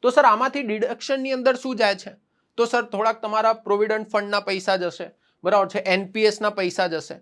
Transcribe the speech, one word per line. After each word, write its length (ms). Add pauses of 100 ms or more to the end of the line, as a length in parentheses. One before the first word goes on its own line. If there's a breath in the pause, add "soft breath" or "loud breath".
તો 80
સર, 140
આમાંથી 440
ડિડક્શનની 680
અંદર 160 (100)
શું 180
જાય 220
છે? 100 (440)
તો 80
સર, 180 (100)
થોડાક 320
તમારા 300 (100)
પ્રોવિડન્ટ 480
ફંડના 340
પૈસા 360
જશે, 280 (320)
બરાબર 300
છે, 100
એન 280
પી 200
એસના 300
પૈસા 320
જશે 280